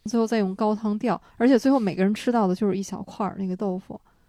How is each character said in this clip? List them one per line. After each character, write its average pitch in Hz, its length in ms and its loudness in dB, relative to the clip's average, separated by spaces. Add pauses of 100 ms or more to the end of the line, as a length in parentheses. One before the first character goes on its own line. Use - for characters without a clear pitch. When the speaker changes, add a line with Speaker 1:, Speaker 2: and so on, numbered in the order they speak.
Speaker 1:
嗯。 214 60 -8
Speaker 2:
最 233 100 0
后 226 80 2
再 226 100 -2
用 196 180 0
高 214 200 0
汤 214 240 -2
吊， 214 200 -2 (180)
而 233 100 2
且 269 100 8
最 269 140 4
后 277 80 4
每 202 160 0
个 185 80 2
人 202 100 2
吃 - 180 -2
到 226 160 2
的 185 60 2
就 208 140 0
是 185 100 0
一 196 60 -4
小 196 180 -10
块 - 240 -8
儿 - 140 -6
那 190 80 -4
个 185 80 -4
豆 185 240 -4
腐。 - 200 -16 (300)